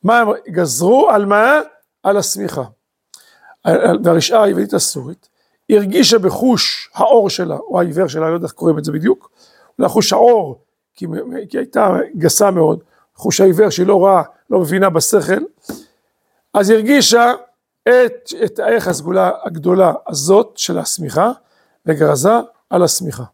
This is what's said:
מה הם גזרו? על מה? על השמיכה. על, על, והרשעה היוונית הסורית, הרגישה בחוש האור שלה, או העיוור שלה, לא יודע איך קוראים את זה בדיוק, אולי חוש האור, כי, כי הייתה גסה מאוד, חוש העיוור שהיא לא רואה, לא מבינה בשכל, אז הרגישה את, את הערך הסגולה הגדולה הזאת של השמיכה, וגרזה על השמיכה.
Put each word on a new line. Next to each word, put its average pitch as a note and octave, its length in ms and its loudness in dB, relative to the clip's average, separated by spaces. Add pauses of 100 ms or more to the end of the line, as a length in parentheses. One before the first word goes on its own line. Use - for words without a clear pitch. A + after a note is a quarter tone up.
מה A#3 160 2
הם A3+ 80 0 (220)
גזרו? F3 600 2
על G#3 160 2
מה? A3 340 2 (440)
על G3+ 140 0
השמיכה. F#3+ 460 -6 (1000)
על, - 180 0
על, E3+ 220 0
והרשעה E3+ 400 2
היוונית G3 300 -2
הסורית, - 560 -6 (400)
הרגישה G#3+ 500 2
בחוש - 760 -2
האור A3+ 360 2
שלה, E3 280 -6
או F4+ 220 -6
העיוור F3 280 -2
שלה, D#3+ 220 -4
לא E3 40 -2
יודע E3+ 120 -6
איך - 80 -10
קוראים E3 240 0
את D3+ 80 -8
זה D#3 60 -6
בדיוק, E3 400 -4 (480)
אולי - 100 0
חוש G3+ 240 0
האור, G#3+ 460 2 (340)
כי, - 120 -14 (440)
כי - 80 -8
הייתה C4 400 -2 (200)
גסה F3+ 340 2
מאוד, E3 320 0 (320)
חוש - 260 -4
העיוור F#3+ 280 4
שהיא F3+ 180 -2
לא G#3 80 4
רואה, F#3+ 260 4 (280)
לא G3+ 100 0
מבינה F#3 300 0
בשכל, E3+ 540 0 (1120)
אז G3+ 160 2
הרגישה A#3+ 640 4 (500)
את, B3 460 2 (140)
את - 160 -4
הערך A3 280 -2
הסגולה F3+ 440 -2 (120)
הגדולה F3+ 500 0 (140)
הזאת D#3+ 500 0
של F3 220 -6
השמיכה, E3 520 -2 (540)
וגרזה D3+ 480 0 (360)
על F3+ 140 2
השמיכה. D#3+ 400 -4 (100)